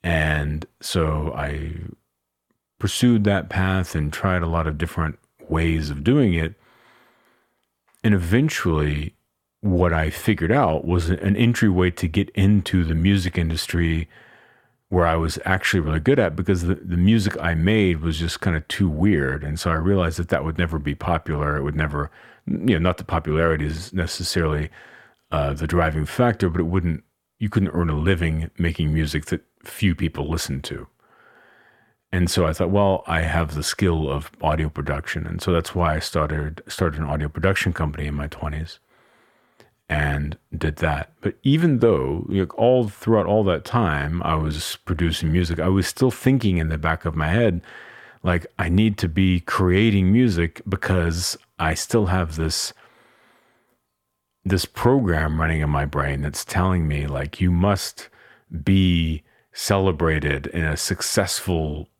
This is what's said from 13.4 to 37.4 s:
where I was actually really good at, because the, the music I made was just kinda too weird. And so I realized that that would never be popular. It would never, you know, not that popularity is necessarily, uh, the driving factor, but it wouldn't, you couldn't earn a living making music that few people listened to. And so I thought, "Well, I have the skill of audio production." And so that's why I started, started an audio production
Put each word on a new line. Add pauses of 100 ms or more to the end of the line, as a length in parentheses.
where
I
was
actually
really
good
at,
because
the,
the
music
I
made
was
just
kinda
too
weird.
And
so
I
realized
that
that
would
never
be
popular.
It
would
never, (340)
you
know,
not
that
popularity
is
necessarily, (640)
uh,
the
driving
factor,
but
it
wouldn't, (380)
you
couldn't
earn
a
living (100)
making
music
that (220)
few
people
listened
to. (1300)
And
so
I
thought,
"Well,
I
have
the
skill
of (100)
audio
production."
And
so
that's
why
I
started,
started
an
audio
production